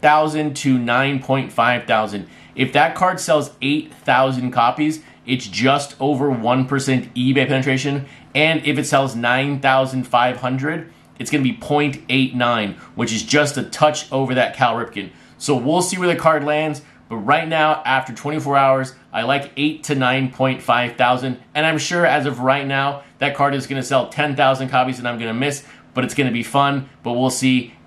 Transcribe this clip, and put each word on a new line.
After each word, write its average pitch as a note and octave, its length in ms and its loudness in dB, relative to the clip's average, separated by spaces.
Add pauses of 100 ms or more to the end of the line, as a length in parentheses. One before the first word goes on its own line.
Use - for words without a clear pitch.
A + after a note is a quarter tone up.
thousand D3+ 560 2
to C3 200 2
nine C3 440 0
point C3+ 280 -2
five A#2+ 340 0
thousand. G#2 440 -2 (260)
If B2+ 200 -2
that D3 200 2
card F#3 240 0
sells D3+ 340 0 (100)
eight D3+ 320 -2
thousand B2+ 560 0
copies, C3 520 0 (220)
it's B2 220 -4
just B2 520 0
over C#3 320 0
one B2 360 0
percent C3 480 -2
eBay C3 340 2
penetration. C3+ 560 -2 (300)
And D#3 320 0
if D3+ 120 0
it C#3 60 -2
sells C3+ 320 0
nine C3+ 440 0
thousand C3 440 2
five B2 320 0
hundred, C3+ 560 -4 (260)
it's A#2+ 120 -8
gonna D3 120 0
be A#2+ 120 0
point D3 560 -2
eight C3 240 2
nine, A#2 400 0 (200)
which A2+ 200 -4
is G#2+ 80 -4
just C#3+ 340 2
a - 60 -4
touch - 500 0
over B2+ 220 -2
that B2 200 0
Cal A#2+ 200 2
Ripken. G#2+ 360 -8 (280)
So - 160 0
we'll D3 280 0
see F#3 160 -4
where F3+ 100 0
the E3 80 0
card D#3 280 2
lands, D3+ 360 -2 (280)
but A2+ 80 -8
right C#3+ 320 0
now, D#3 360 2
after C3 280 0
twenty-four C#3 440 -2
hours, C3+ 380 4 (180)
I A2+ 100 -4
like C#3 340 -2
eight D3+ 280 -2
to D3+ 100 -2
nine C3 360 0
point C3 300 -2
five A#2+ 360 0
thousand. B2+ 420 0 (160)
And D3+ 100 0
I'm D#3+ 140 0
sure F3 260 0
as C#3+ 220 4
of B2+ 140 -4
right C3+ 260 2
now, C#3 380 -2 (160)
that C#3+ 140 -2
card C#3+ 200 0
is C3 120 -6
gonna C3+ 160 -6
sell B2 260 0
ten D3 280 -2
thousand C3+ 320 2
copies B2+ 300 0
and A#2+ 100 -6
I'm A#2+ 100 -6
gonna A2+ 140 -6
miss, C#3 320 -4 (300)
but B2+ 100 0
it's - 100 -8
gonna C3 160 2
be A#2 120 -4
fun, C#3 480 0 (120)
but A#2+ 120 -4
we'll B2+ 160 2
see. B2+ 420 0 (140)